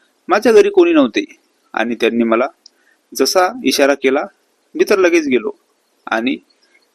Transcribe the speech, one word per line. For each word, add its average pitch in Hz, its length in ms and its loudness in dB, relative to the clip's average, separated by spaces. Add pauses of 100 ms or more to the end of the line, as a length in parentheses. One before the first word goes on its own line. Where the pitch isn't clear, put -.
(280)
माझ्या 226 240 2
घरी 202 180 4
कोणी 339 220 4
नव्हते 262 320 0 (500)
आणि 117 200 -4
त्यांनी 117 300 0
मला 113 220 0 (680)
जसा 180 360 0 (160)
इशारा 139 300 0
केला, 139 300 -2 (500)
मी 170 160 0
तर 202 80 0
लगेच 170 280 2
गेलो 110 240 -2 (560)
आणि 123 300 -4 (580)